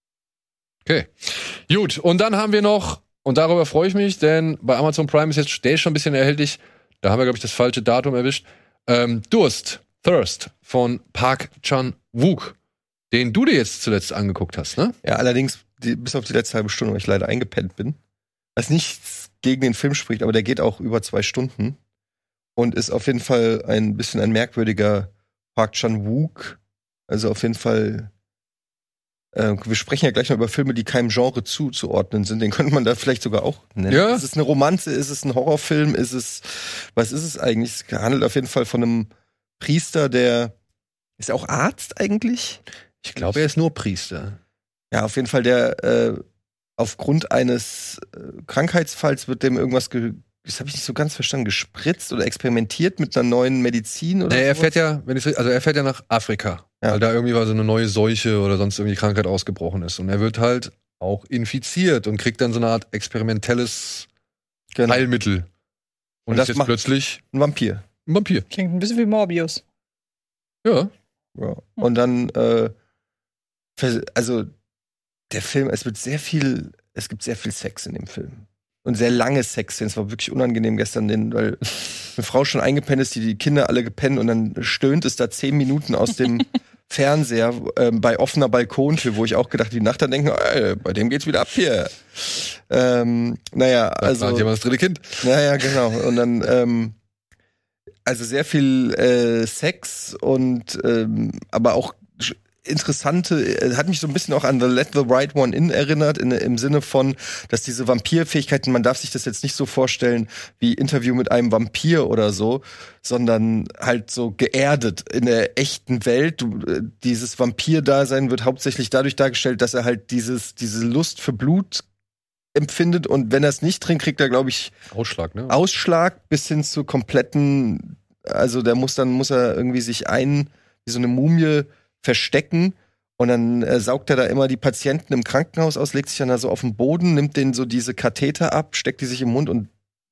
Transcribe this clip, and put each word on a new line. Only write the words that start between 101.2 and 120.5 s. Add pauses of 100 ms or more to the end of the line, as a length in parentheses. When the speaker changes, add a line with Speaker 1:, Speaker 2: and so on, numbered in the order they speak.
Speaker 2:
aber
auch (720)
interessante,
äh,
hat
mich
so
ein
bisschen
auch
an
The
Let
the
Right
One
In
erinnert,
in,
im
Sinne
von, (320)
dass
diese
Vampirfähigkeiten,
man
darf
sich
das
jetzt
nicht
so
vorstellen (300)
wie
Interview
mit
einem
Vampir
oder
so, (400)
sondern (120)
halt
so
geerdet
in
der
echten
Welt.
Du,
äh, (220)
dieses
Vampir-Dasein
wird
hauptsächlich
dadurch
dargestellt,
dass
er
halt
dieses,